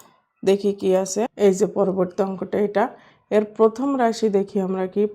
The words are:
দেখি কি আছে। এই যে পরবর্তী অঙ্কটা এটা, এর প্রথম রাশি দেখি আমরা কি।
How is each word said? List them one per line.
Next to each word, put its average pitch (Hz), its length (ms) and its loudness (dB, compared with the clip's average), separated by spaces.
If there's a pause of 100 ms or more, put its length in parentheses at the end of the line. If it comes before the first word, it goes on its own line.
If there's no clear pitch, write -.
(420)
দেখি 196 380 2
কি 190 100 0 (140)
আছে। 196 180 -4 (240)
এই 190 120 6
যে 208 80 2 (100)
পরবর্তী 190 520 0
অঙ্কটা 190 300 -6 (100)
এটা, 202 160 0 (520)
এর 214 80 2 (140)
প্রথম 226 300 2 (140)
রাশি 226 260 0 (100)
দেখি 202 180 -4 (100)
আমরা 190 180 -2 (100)
কি। 202 80 0 (120)